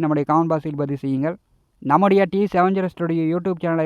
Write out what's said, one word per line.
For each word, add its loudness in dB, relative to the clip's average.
நம்முடைய 0
கமெண்ட் 2
பாக்ஸில் -4
பதிவு -4
செய்யுங்கள். -4
நம்முடைய 4
டி -2
செவன் 2
ஜீரோ -2
ஸ்டுடியோ -2
YouTube -4
சேனலை 0